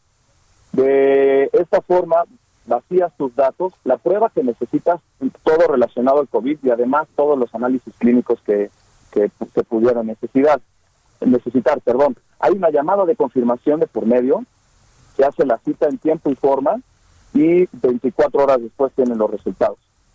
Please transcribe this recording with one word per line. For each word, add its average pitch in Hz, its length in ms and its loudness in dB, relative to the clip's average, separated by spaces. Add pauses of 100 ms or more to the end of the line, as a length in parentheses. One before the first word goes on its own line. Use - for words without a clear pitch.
(720)
De 139 800 2
esta 180 280 0
forma, 170 440 0 (400)
vacías 165 520 -2
tus 131 160 -6
datos, 135 400 -2 (120)
la 127 120 0
prueba 214 320 0
que 156 140 -4
necesitas, 143 560 -4 (440)
todo 165 240 2
relacionado 131 520 0
al 139 80 -2
covid 127 340 -4
y 131 80 -2
además 127 460 0
todos 147 240 0
los 120 160 -4
análisis 123 420 -4
clínicos 120 480 0
que, 104 240 -2 (420)
que, 104 200 0 (220)
que 117 100 -2
pudieran 117 440 0
necesidad, 131 520 0 (640)
necesitar, 127 580 0
perdón. 127 380 0 (220)
Hay 151 140 0
una 185 180 0
llamada 175 340 0
de 160 100 0
confirmación 131 640 -2
de 165 80 0
por 104 180 -8
medio, 127 380 0 (720)
se - 80 2
hace 143 220 0
la 120 140 0
cita 151 280 -2
en 139 100 -4
tiempo 160 320 -2
y 135 60 -2
forma 139 460 0 (520)
y 170 380 2
veinticuatro 131 720 0
horas 135 180 2
después 123 320 -4
tienen 123 240 -2
los 107 140 0
resultados. 104 460 -4 (380)